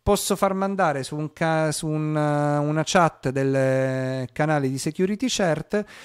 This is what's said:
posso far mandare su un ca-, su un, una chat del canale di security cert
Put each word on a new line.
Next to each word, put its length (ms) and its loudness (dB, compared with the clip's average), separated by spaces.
posso 340 2
far 180 0
mandare 480 0
su 140 -8
un 160 -4
ca-, 400 0
su 140 -6
un, 300 -2
una 680 0
chat 460 2
del 1000 0
canale 360 0
di 100 -2
security 500 -2
cert 560 0